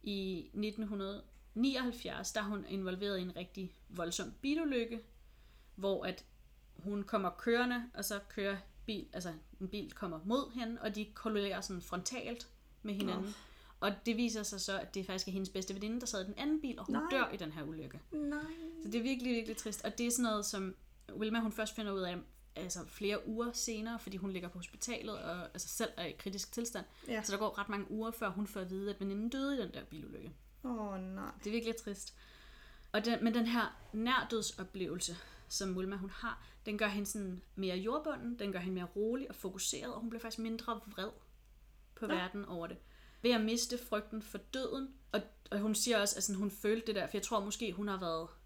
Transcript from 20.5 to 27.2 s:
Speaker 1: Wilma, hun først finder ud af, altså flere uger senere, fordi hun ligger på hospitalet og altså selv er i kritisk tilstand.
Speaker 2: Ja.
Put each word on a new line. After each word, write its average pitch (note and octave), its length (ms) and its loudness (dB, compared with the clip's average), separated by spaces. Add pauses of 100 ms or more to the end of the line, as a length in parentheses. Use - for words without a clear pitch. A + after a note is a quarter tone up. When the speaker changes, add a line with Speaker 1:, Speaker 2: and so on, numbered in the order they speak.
Speaker 1:
Wilma, A3 240 2
hun A3 120 2
først G#3+ 220 -2
finder G#3 180 -2
ud F#3+ 80 0
af, F3+ 160 0 (400)
altså F3+ 300 -4
flere - 420 0
uger A#3 240 0
senere, A#3 460 0
fordi G3 180 -6
hun F#3+ 160 -2
ligger F3+ 160 8
på F3+ 100 -4
hospitalet - 600 0
og F3 260 0
altså - 240 -2
selv - 280 2
er F3 80 0
i D#3+ 140 0
kritisk G3 340 -2
tilstand. A#3 320 0 (240)
Speaker 2:
Ja. A3 140 2